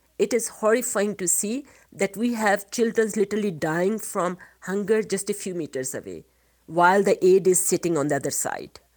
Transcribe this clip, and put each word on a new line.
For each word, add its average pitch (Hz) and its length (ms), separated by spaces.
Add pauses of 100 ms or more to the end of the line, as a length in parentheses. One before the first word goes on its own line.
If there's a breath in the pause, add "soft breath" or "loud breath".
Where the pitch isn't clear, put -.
(200)
it 226 140
is 226 160 (100)
horrifying 214 560
to 190 140
see 233 340 (300 soft breath)
that 196 240
we 240 160
have 208 360
children 226 460
literally 208 360
dying 170 460
from 180 400 (240 loud breath)
hunger 202 400
just 190 280
a 202 40
few 190 200
meters 135 420
away, 92 300 (400)
while 175 360
the 185 240
aid 185 220
is 180 140
sitting 170 360
on 147 120
the 143 80
other 139 140
side. - 500 (160)